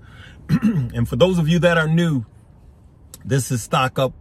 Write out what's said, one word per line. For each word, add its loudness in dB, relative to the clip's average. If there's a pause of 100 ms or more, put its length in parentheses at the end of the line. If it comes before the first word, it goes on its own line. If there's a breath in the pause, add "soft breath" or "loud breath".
(480 loud breath)
<clears throat> -
And 0
for -6
those 2
of 0
you 2
that 2
are 0
new, 0 (1000)
this -2
is -4
Stock -2
Up 0